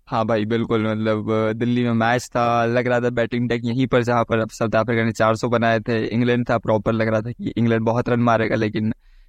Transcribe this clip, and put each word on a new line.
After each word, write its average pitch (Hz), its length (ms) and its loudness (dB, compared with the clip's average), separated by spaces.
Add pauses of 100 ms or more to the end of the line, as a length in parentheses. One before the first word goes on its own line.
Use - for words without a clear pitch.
हाँ 117 160 0
भाई, 107 200 0
बिल्कुल, 113 420 0
मतलब, 107 440 -2
अ, 110 220 0
दिल्ली 120 300 0
में 120 100 0
मैच 113 340 0
था, 120 380 0
लग 120 220 0
रहा 123 140 0
था 120 80 0
बैटिंग 120 400 -2
डेक 120 160 -2
यहीं 123 220 0
पर, 123 160 2
जहाँ 117 200 2
पर 113 160 0
अब 110 100 -2
साउथ 117 200 -4
अफ्रीका 113 340 0
ने 113 80 0
चार 110 240 2
सौ 120 140 -4
बनाए 113 300 2
थे, 113 280 -2
इंग्लैंड 120 420 0
था, 120 80 2
प्रॉपर 110 360 0
लग 110 140 0
रहा 107 140 0
था 120 100 -8
कि - 260 -8
इंग्लैंड 113 260 2
बहुत 117 260 0
रन 120 100 2
मारेगा, 113 360 2
लेकिन 110 380 -2 (360)